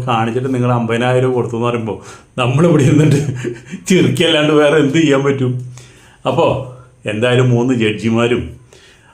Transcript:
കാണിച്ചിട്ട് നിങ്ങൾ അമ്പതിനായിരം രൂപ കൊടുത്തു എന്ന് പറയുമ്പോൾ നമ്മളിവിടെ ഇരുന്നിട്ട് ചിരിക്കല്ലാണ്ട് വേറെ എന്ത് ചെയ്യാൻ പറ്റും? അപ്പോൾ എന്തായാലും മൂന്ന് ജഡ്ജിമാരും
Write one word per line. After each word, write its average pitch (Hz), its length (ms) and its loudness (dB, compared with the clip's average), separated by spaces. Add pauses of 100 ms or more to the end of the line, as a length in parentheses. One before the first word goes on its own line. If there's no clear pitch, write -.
(100)
കാണിച്ചിട്ട് 117 440 -2
നിങ്ങൾ 123 220 0
അമ്പതിനായിരം 120 500 0
രൂപ 127 120 0
കൊടുത്തു 110 200 -4
എന്ന് 117 100 -2
പറയുമ്പോൾ 110 280 -4 (440)
നമ്മളിവിടെ 139 460 2
ഇരുന്നിട്ട് 147 320 4 (720)
ചിരിക്കല്ലാണ്ട് 156 720 2
വേറെ 147 240 4
എന്ത് 139 160 0
ചെയ്യാൻ 139 260 2
പറ്റും? 127 260 0 (760)
അപ്പോൾ 143 220 2 (640)
എന്തായാലും 123 420 2
മൂന്ന് 120 260 2
ജഡ്ജിമാരും 110 600 0 (720)